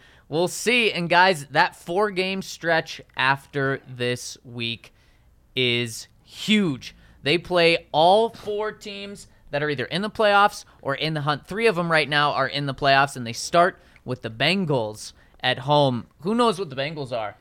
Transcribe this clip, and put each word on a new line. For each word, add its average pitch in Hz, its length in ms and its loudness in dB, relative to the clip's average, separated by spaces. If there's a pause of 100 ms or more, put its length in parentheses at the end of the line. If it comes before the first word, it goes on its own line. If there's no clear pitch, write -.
(280)
We'll 165 200 0
see. 226 440 0
And, 170 160 -2
guys, 170 380 4
that 151 280 0
four-game 190 680 -4
stretch 160 580 -4 (160)
after 135 720 -2
this 123 560 -6
week 117 480 -8 (640)
is 120 520 0 (160)
huge. 185 720 -2 (280)
They 151 160 2
play 170 540 2
all 196 380 4
four 208 420 -6
teams 202 540 -14 (240)
that 143 120 -4
are 151 80 -2
either 127 160 -4
in 175 160 -4
the 214 80 -6
playoffs 202 540 2 (180)
or 135 120 -4
in 156 200 -4
the 151 80 -4
hunt. 143 240 -4
Three 220 200 0
of 185 120 2
'em 170 120 -2
right 156 180 2
now 147 240 2
are 127 160 0
in 143 180 -4
the 135 80 -4
playoffs, 139 420 4
and 123 100 -8
they 117 60 -6
start 175 480 2 (240)
with 123 180 -8
the 113 80 -8
Bengals 135 840 -2 (280)
at 127 200 0
home. 135 460 2 (160)
Who 196 120 -2
knows 226 240 2
what 190 100 -6
the 131 80 -16
Bengals 139 360 -8
are? 107 280 -6